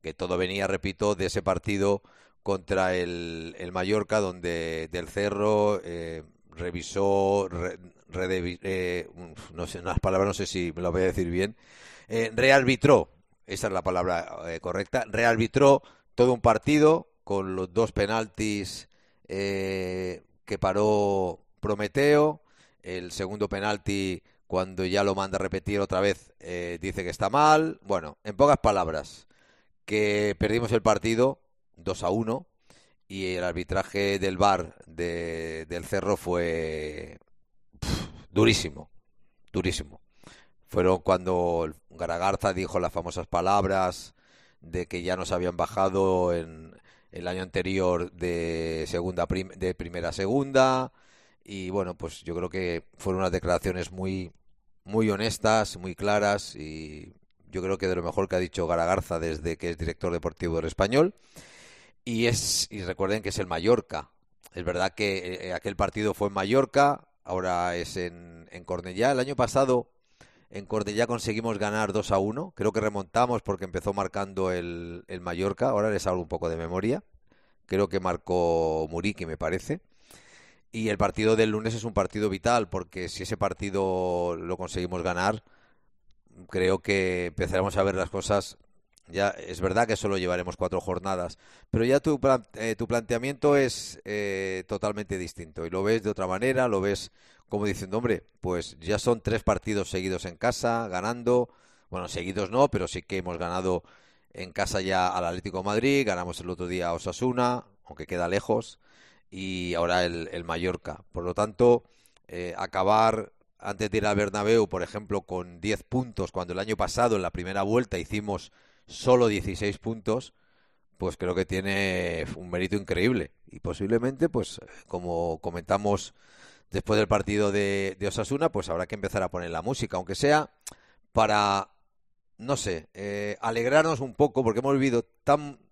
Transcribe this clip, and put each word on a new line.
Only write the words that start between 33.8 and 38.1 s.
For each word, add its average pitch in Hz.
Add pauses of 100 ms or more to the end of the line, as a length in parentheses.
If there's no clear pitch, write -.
del 95
var 92 (100)
de, 82
del 85
Cerro 98
fue, 80 (600)
pf, - (240)